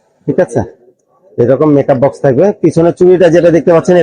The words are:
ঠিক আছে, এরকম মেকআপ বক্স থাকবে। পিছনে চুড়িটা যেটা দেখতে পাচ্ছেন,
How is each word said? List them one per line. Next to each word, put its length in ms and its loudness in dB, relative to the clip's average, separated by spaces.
ঠিক 200 -6
আছে, 160 -6
এরকম 340 0
মেকআপ 260 -2
বক্স 220 -2
থাকবে। 220 0
পিছনে 360 0
চুড়িটা 360 2
যেটা 220 2
দেখতে 180 -2
পাচ্ছেন, 280 0